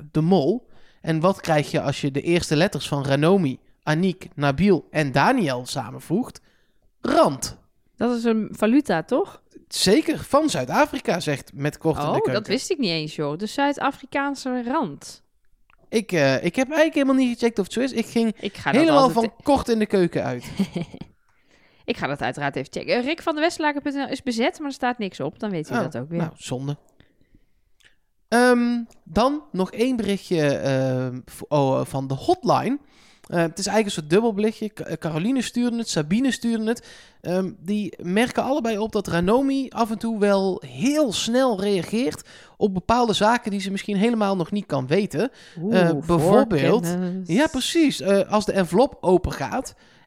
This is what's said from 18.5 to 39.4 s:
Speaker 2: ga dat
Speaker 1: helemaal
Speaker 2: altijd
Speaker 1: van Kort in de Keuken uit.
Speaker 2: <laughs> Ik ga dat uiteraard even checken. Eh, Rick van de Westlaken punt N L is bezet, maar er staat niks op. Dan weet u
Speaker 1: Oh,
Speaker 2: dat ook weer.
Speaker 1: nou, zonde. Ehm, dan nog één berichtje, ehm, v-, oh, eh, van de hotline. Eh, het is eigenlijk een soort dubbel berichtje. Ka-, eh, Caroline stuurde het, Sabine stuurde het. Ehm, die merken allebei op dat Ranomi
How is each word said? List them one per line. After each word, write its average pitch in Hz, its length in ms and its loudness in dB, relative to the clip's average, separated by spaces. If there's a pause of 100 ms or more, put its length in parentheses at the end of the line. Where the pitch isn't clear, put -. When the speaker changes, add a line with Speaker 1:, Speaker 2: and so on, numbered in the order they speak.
Speaker 2:
ga - 140 -2
dat 247 100 4
Speaker 1:
helemaal 302 200 6
Speaker 2:
altijd 233 240 4
Speaker 1:
van 214 80 -6 (100)
Kort 277 260 2
in 226 100 2
de 214 60 0
Keuken 185 380 2
uit. 123 220 -6 (800)
Speaker 2:
<laughs> - 640 -20
Ik 240 120 -4
ga 151 100 -4
dat 139 140 -6
uiteraard 143 340 -4
even 135 160 -6
checken. - 240 -2
Eh, 240 100 0
Rick 320 160 -4
van 330 140 -2
de 302 60 -4
Westlaken 302 400 -2
punt 277 140 -4
N 277 60 -4
L 262 100 -6
is - 120 -6
bezet, 247 360 -2
maar 302 80 -8
er 277 60 -8
staat 247 240 -4
niks 196 220 -6
op. 147 200 -6
Dan 214 100 -6
weet 160 200 -6
u - 40 -4
Speaker 1:
Oh, 240 80 0
Speaker 2:
dat 160 160 -6
ook 139 120 -8
weer. 170 100 -4
Speaker 1:
nou, 160 180 -4
zonde. 139 400 -6 (1500)
Ehm, 240 560 4 (200)
dan 254 480 0
nog 180 200 -2
één 254 240 0
berichtje, 190 520 0
ehm, 131 760 0
v-, - 220 -20
oh, 135 320 2
eh, 127 60 -2
van 135 220 -6
de 139 60 -4
hotline. 220 640 0 (500)
Eh, - 140 -2
het 165 180 -2
is 190 80 -4
eigenlijk 208 180 2
een 202 60 -6
soort 151 180 -8
dubbel 220 240 4
berichtje. 214 360 -2
Ka-, - 140 -14
eh, 160 140 -8
Caroline 180 440 -2
stuurde 240 360 -2
het, 233 120 -6
Sabine 202 420 0
stuurde 226 340 -2
het. 233 220 -2 (340)
Ehm, 185 380 -2
die 208 420 -4
merken 214 420 0
allebei 226 340 -2
op 214 140 -4
dat 202 160 -2
Ranomi 254 640 2